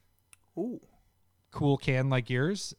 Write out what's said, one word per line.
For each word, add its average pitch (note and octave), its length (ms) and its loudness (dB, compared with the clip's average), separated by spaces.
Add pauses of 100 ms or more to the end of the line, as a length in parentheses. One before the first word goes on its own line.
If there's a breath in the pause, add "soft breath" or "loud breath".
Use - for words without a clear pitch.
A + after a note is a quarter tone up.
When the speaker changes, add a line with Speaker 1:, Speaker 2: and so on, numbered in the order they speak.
(560)
Speaker 1:
Ooh. A3 240 -4 (680)
Speaker 2:
Cool C#3+ 260 2
can C3 340 0
like B2+ 200 0
yours. D3+ 480 -2